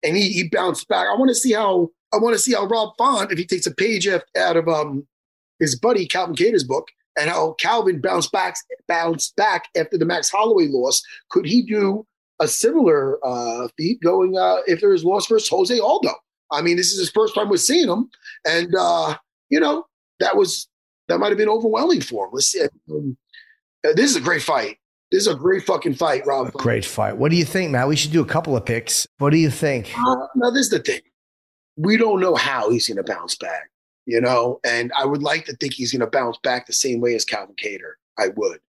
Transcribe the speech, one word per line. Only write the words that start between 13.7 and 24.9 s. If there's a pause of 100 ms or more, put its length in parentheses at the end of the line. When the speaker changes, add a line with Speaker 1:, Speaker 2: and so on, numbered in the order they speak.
Speaker 1:
feat
going,
uh, (100)
if
there
is
loss
versus
Jose
Aldo? (400)
I
mean,
this
is
his
first
time
we're
seeing
him, (360)
and,
uh, (340)
you
know, (340)
that
was, (400)
that
might
have
been
overwhelming
for
him.
Let's
see. (300)
Um, (720)
uh,
this
is
a
great
fight. (320)